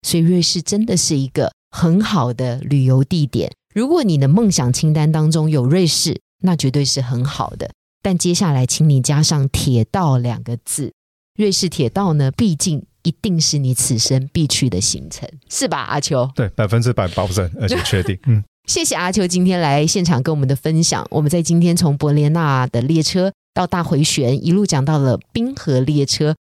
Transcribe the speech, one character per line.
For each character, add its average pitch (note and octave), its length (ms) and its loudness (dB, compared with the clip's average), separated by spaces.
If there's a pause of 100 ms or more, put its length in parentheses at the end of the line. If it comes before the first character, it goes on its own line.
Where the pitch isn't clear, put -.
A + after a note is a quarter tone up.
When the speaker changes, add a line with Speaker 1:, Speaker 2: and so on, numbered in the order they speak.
Speaker 1:
所 F3 100 -2
以 E3 60 2
瑞 F3 180 4
士 E3 200 -2
真 G#3 240 -2
的 A3+ 100 -2
是 E3 220 0
一 C3+ 100 -2
个 - 240 -2 (200)
很 E3+ 280 2
好 E3+ 320 0
的 B2 280 -4
旅 C3+ 260 0
游 C3 180 4
地 D#3 240 0
点。 - 240 -4 (220)
如 B3 160 -2
果 E4+ 140 2
你 F3 140 2
的 C3+ 100 2
梦 G3+ 220 4
想 B2 220 0
清 D#3 220 0
单 D#3 180 2
当 D#3 180 2
中 D#3 200 2
有 C#3+ 160 2
瑞 F3 200 2
士， - 360 -2 (220)
那 F3+ 120 2
绝 C3 160 -2
对 C#3+ 140 0
是 C#3 160 -2
很 B2 240 -2
好 - 320 -6
的。 - 140 -8 (300)
但 F#3+ 160 0
接 F3 160 0
下 F3 200 2
来 B2+ 120 2
请 D#3 220 2
你 C#3 140 4
加 D3 200 2
上 D3 280 2
“铁 A#2+ 340 0
道” D#3 340 0
两 A#2+ 240 -4
个 A#2+ 220 -8
字， - 300 -8 (440)
瑞 G#3 140 2
士 F#3+ 160 -2
铁 C#3 220 -2
道 F#3+ 240 0
呢， C#3 180 2
毕 G3 240 0
竟 C#3+ 260 -4 (220)
一 E3 180 -2
定 F3 180 0
是 D#3+ 180 -2
你 C3 160 0
此 A#2 260 -2
生 C3 320 -2
必 D#3+ 160 0
去 C3+ 220 0
的 F2+ 100 -4
行 D2+ 300 -6
程， - 200 -16 (200)
是 - 180 -4
吧， D3+ 120 -4
阿 C3+ 200 -4
秋？ C3+ 340 -2
Speaker 2:
对， A#2+ 220 -2
百 A2 100 0
分 A#2 160 0
之 A#2 120 0
百 F#2+ 160 -2
保 F#2+ 180 -2
证， F2+ 320 -2
而 - 80 -2
且 C4 160 0
确 F#2+ 180 0
定。 F#2 180 -2
Speaker 1:
<laughs> - 80 -20
Speaker 2:
嗯。 A2 140 4 (260)
Speaker 1:
谢 - 180 -2
谢 - 100 -2
阿 F3+ 160 -2
秋 F#3 160 0
今 F3+ 160 0
天 F3+ 160 2
来 D3 260 2
现 F3+ 180 0
场 D3+ 200 2
跟 D#3+ 100 0
我 D3+ 60 -2
们 C3+ 80 0
的 C#3 80 2
分 D#3+ 260 0
享。 D#3+ 280 -2
我 D3+ 100 -2
们 D3 100 2
在 E3+ 120 0
今 E3+ 180 2
天 F3 160 4
从 D3+ 220 2
伯 D3 160 0
联 D3 180 2
纳 C#3+ 360 0
的 A#2+ 140 -2
列 D#3 220 2
车 F#3 300 0 (200)
到 F3+ 140 -2
大 F3 160 -2
回 C#3+ 180 0
旋， C#3 440 0
一 E3+ 60 2
路 G3 140 2
讲 C3+ 200 0
到 D#3 120 2
了 C3 220 2 (140)
冰 A#3+ 200 -4
河 C3 280 -2
列 C#3+ 240 0
车 D#3 280 0 (140)